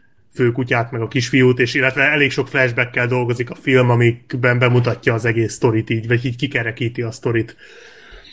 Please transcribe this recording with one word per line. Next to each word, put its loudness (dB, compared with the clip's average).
fő 0
kutyát, -2
meg -6
a -4
kisfiút, 2
és 0
illetve 0
elég 2
sok -4
flashbackkel -2
dolgozik -2
a -12
film, 2
amikben 0
bemutatja 2
az -2
egész 0
sztorit 0
így, -4
vagy 0
így -4
kikerekíti -4
a -4
sztorit. -4